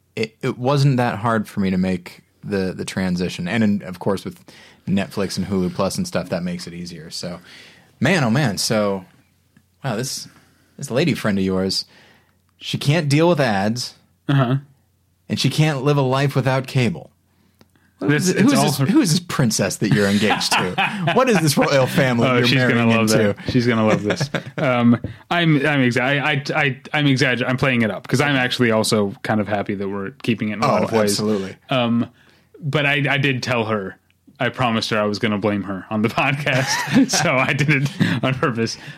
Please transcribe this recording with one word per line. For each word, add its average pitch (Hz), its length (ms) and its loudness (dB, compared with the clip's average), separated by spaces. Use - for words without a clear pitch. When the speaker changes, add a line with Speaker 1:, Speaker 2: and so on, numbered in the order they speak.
Speaker 1:
it, 110 260 -6
it 131 160 -4
wasn't 135 400 2
that 117 200 0
hard 113 300 -2
for - 120 -6
me 95 100 0
to 92 80 0
make 92 440 -4
the, 95 300 -2
the 98 100 -8
transition. 90 640 -4
And 113 160 0
in, 101 180 0
of 90 160 -12
course, 98 260 -4
with 92 140 -12
Netflix 98 500 -4
and 92 100 -4
Hulu 90 280 -2
Plus 95 220 -2
and 90 100 -4
stuff, 87 240 -6
that 87 120 -4
makes 87 240 -6
it 87 80 -14
easier. 85 360 -14
So, 87 300 -12
man, 160 240 2
oh 113 60 2
man. 120 280 0
So, 101 460 -2
wow, 120 140 -4
this, - 320 -8
this - 140 -12
lady 135 240 0
friend 98 240 -2
of 95 60 0
yours, 95 420 -2
she - 200 -8
can't 147 300 0
deal 151 200 4
with 165 120 4
ads, 110 540 -2
Speaker 2:
Uh-huh. 135 280 2
Speaker 1:
and 110 120 -2
she 143 100 2
can't 151 320 2
live 147 140 2
a 143 60 4
life 135 340 0
without 131 300 0
cable. 107 440 -2
Who 285 100 -6
Speaker 2:
This, 151 180 2
Speaker 1:
is, - 80 2
Speaker 2:
it's - 60 2
Speaker 1:
who 220 100 6
is 254 80 2
Speaker 2:
all 208 60 4
Speaker 1:
this, 139 120 0
Speaker 2:
her 139 80 2
Speaker 1:
who 262 140 4
is 202 100 2
this 170 80 4
princess 110 600 0
that 104 140 0
you're 104 140 4
engaged 101 460 0
to? 190 580 0
Speaker 2:
<laughs> 165 40 0
Speaker 1:
What 262 140 4
is 208 120 4
this 151 180 2
royal 135 300 4
family 127 400 2
Speaker 2:
Oh, 127 100 2
Speaker 1:
you're 120 80 4
Speaker 2:
she's 131 160 4
gonna 120 140 4
Speaker 1:
marrying 117 200 4
Speaker 2:
love 110 140 2
Speaker 1:
into? 110 240 4
Speaker 2:
that. - 160 -8
She's 123 160 2
gonna 113 220 2
love 107 160 2
this. 104 300 -2
Speaker 1:
<laughs> - 220 -10
Speaker 2:
Um, 120 440 4
I'm, 165 240 2
I'm 143 240 2
exa-, 123 200 2
I, 139 180 0
I, 143 100 -2
I, 143 260 0
I'm 147 140 2
exagger-, 127 420 2
I'm 127 80 0
playing 123 260 2
it 107 80 0
up 90 160 -8
'cause 127 140 0
I'm 147 160 2
actually 123 340 2
also 107 520 0
kind 107 180 0
of 98 80 -4
happy 104 260 -4
that 98 140 -6
we're 98 220 -8
keeping 110 280 -2
it 107 40 -6
in 104 80 -6
a 117 40 2
Speaker 1:
Oh, - 20 2
Speaker 2:
lot 101 160 2
of 107 80 -4
ways. 107 180 2
Speaker 1:
absolutely. 104 460 -2
Speaker 2:
Um, 120 380 0
but 147 260 -2
I, 143 240 0
I 139 80 0
did 131 240 0
tell 120 220 -2
her, 104 340 -4
I 127 120 0
promised 113 400 -2
her 113 100 0
I 107 60 0
was 104 120 -4
gonna 107 200 0
blame 101 260 0
her 95 260 -8
on 110 120 -2
the 113 60 2
<laughs> - 120 -2
podcast, 143 880 0
so 151 240 0
I 127 180 0
did 143 180 0
it 139 540 0
on 131 100 0
purpose 117 440 -2